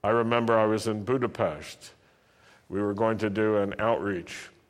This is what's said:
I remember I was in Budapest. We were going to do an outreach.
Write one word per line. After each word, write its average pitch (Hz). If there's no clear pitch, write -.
I 101
remember 117
I 110
was 107
in 107
Budapest. 110
We 95
were 101
going 110
to 107
do 107
an 101
outreach. 101